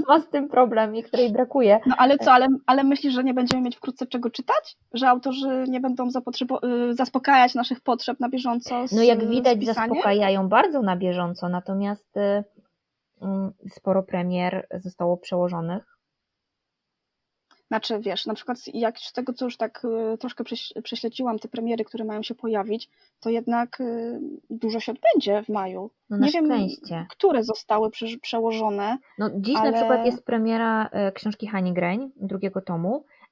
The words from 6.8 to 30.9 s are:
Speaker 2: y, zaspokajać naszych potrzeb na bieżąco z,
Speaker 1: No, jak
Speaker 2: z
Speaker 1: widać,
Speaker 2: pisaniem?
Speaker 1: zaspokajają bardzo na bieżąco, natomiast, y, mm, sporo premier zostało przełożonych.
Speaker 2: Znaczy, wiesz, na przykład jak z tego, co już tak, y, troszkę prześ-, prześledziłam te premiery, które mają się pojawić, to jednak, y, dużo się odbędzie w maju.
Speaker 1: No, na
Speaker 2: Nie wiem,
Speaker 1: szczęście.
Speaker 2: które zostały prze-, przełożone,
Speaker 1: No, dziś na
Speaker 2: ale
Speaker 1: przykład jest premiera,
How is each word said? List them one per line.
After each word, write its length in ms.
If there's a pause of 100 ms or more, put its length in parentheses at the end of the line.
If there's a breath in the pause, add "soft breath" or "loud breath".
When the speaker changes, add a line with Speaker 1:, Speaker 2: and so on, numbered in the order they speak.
Speaker 2:
y, 40
zaspokajać 600
naszych 260
potrzeb 380
na 100
bieżąco 580
z, 40
Speaker 1:
No, 120
jak 200
Speaker 2:
z 60
Speaker 1:
widać, 300
Speaker 2:
pisaniem? 300
Speaker 1:
zaspokajają 600
bardzo 320
na 160
bieżąco, 520
natomiast, 680
y, 260 (800)
mm, 300 (180)
sporo 340
premier 680
zostało 440
przełożonych. 680 (1800)
Speaker 2:
Znaczy, 320
wiesz, 260
na 80
przykład 240 (160)
jak 260
z 140
tego, 200
co 120
już 120
tak, 280 (280)
y, 40
troszkę 260
prześ-, 300 (100)
prześledziłam 560
te 80
premiery, 380
które 200
mają 180
się 120
pojawić, 540 (300)
to 100
jednak, 520
y, 380 (300)
dużo 300
się 120
odbędzie 520
w 60
maju. 420 (180)
Speaker 1:
No, 80
na 80
Speaker 2:
Nie 60
wiem, 140
Speaker 1:
szczęście. 640
Speaker 2:
które 340
zostały 480
prze-, 300
przełożone, 760 (200 soft breath)
Speaker 1:
No, 180
dziś 200
na 60
Speaker 2:
ale 120
Speaker 1:
przykład 320
jest 200
premiera, 640